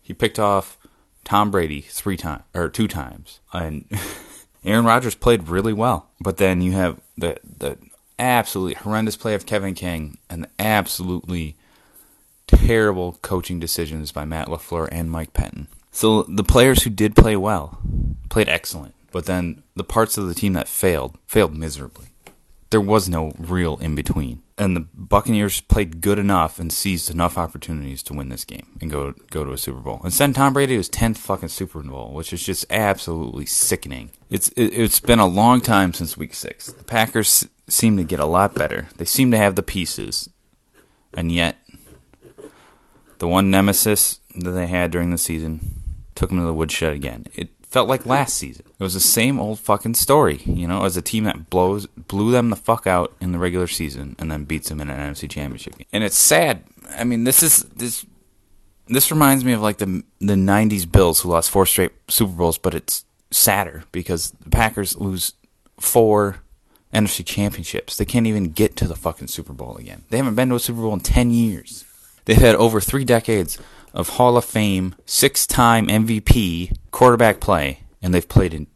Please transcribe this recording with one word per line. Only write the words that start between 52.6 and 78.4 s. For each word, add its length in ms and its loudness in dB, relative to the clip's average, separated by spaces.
out 340 2
in 120 -4
the 80 -2
regular 260 -2
season 500 -8
and 140 -8
then 140 -6
beats 240 -6
them 120 -8
in 80 -8
an 120 -8
N 100 -8
F 60 -12
C 100 -12
Championship 520 -12
game. 140 -20
And 120 -2
it's 120 -2
sad. 460 2
I 60 -8
mean, 220 0
this 180 4
is, 220 2
this, 420 -10
this 240 2
reminds 340 6
me 100 4
of, 60 -2
like, 180 0
the, 260 -4
the 160 2
nineties 500 4
Bills 340 4
who 100 -4
lost 200 2
four 160 4
straight 240 0
Super 260 0
Bowls, 260 0
but 160 -2
it's 300 -8
sadder 580 0
because 400 -4
the 80 -8
Packers 460 0
lose 360 -4
four 640 4
N 120 4
F 60 -2
C 140 -6
championships. 720 -4
They 80 -2
can't 240 0
even 240 0
get 240 0
to 100 -2
the 80 -4
fucking 340 -6
Super 240 -12
Bowl 260 -14
again. 320 -20
They 80 -2
haven't 180 0
been 140 2
to 60 2
a 40 0
Super 220 -6
Bowl 120 -2
in 60 -4
ten 320 2
years. 520 -2
They've 100 6
had 180 10
over 260 4
three 240 -2
decades 540 2
of 180 -6
Hall 260 4
of 80 2
Fame, 520 -2
six-time 800 2
M 160 2
V 160 -2
P 520 2
quarterback 500 6
play, 400 0
and 100 0
they've 160 2
played 240 2